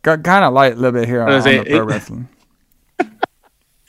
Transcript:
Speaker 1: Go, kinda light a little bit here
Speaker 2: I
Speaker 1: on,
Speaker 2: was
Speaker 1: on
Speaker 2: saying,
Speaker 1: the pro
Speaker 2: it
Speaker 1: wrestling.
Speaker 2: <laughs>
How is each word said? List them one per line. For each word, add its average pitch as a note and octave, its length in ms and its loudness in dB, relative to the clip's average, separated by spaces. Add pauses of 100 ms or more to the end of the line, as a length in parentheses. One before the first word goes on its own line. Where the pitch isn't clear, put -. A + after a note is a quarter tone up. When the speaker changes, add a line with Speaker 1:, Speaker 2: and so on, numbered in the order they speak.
Speaker 1:
Go, D#3+ 160 0
kinda F3 320 2
light C3 240 2
a - 20 -10
little B2 240 -2
bit A#2 80 -2
here A#2+ 140 -2
Speaker 2:
I A#2 40 -2
Speaker 1:
on, - 40 0
Speaker 2:
was C3+ 80 2
Speaker 1:
on B2+ 60 0
Speaker 2:
saying, C3 220 2
Speaker 1:
the - 60 -12
pro A2+ 80 2
Speaker 2:
it A2 40 0
Speaker 1:
wrestling. A2 500 -8
Speaker 2:
<laughs> - 760 -14 (800)